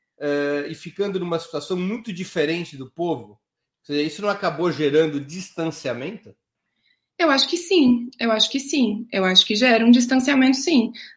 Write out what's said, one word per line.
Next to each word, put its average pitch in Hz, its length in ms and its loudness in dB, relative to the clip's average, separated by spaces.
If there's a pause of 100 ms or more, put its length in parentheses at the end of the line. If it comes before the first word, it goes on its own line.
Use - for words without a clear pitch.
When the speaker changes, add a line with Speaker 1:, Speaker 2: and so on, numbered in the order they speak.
(200)
Speaker 1:
eh, 143 500 -2
e 165 40 -10
ficando 190 460 -6
numa 170 180 -4
situação 185 400 -6
muito 214 340 -6
diferente 170 640 -4
do 131 140 -14
povo? 135 440 -6
Ou - 60 -20 (440)
seja, 147 180 -4
isso 151 220 -6
não 208 60 0
acabou 175 420 -2
gerando 147 480 2
distanciamento? 156 1120 -10 (880)
Speaker 2:
Eu 330 80 4
acho 269 200 2
que 339 80 -2
sim, 247 600 2
eu 233 140 -2
acho 214 180 0
que 277 120 -4
sim. 226 500 -2
Eu 190 140 0
acho 185 200 4
que - 80 -2
gera 233 320 4
um 233 60 8
distanciamento, 262 640 4
sim, 254 340 2 (280)